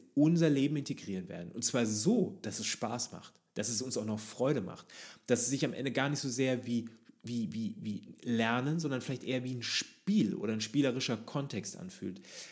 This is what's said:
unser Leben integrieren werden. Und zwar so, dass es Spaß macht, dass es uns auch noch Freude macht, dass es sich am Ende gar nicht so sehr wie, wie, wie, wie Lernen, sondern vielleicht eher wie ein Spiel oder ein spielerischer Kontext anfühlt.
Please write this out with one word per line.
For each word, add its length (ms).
unser 360
Leben 260
integrieren 520
werden. 240
Und 120
zwar 220
so, 560
dass 160
es 80
Spaß 460
macht, 220
dass 140
es 140
uns 140
auch 80
noch 160
Freude 400
macht, 260
dass 160
es 80
sich 140
am 80
Ende 200
gar 160
nicht 120
so 80
sehr 380
wie, 220
wie, 300
wie, 280
wie 420
Lernen, 580
sondern 220
vielleicht 220
eher 200
wie 100
ein 80
Spiel 720
oder 180
ein 80
spielerischer 560
Kontext 600
anfühlt. 440